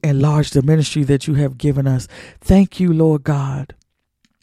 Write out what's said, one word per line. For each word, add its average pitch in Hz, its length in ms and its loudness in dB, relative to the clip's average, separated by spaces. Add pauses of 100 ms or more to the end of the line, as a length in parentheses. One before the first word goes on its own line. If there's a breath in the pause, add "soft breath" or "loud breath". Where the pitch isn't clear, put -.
enlarge 147 480 0
the 139 100 0
ministry 151 440 0
that 135 200 0
you 156 80 -2
have 135 240 -2
given 139 300 -2
us. 131 200 -2 (320 loud breath)
Thank 190 400 2
you, 180 140 0
Lord 156 300 2
God, 139 500 -4 (680)